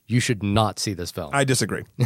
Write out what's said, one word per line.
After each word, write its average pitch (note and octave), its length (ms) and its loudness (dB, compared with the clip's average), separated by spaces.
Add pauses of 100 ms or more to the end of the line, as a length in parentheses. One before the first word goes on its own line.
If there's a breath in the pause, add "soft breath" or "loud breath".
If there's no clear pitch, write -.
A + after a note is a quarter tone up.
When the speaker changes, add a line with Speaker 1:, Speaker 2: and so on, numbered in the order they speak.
Speaker 1:
you A#2+ 120 2
should A2 240 0
not G#2 340 2
see G#2+ 160 -2
this F2 160 -6
film. D#2+ 220 -8
Speaker 2:
I C#3 140 2
disagree. A#2 380 0 (220)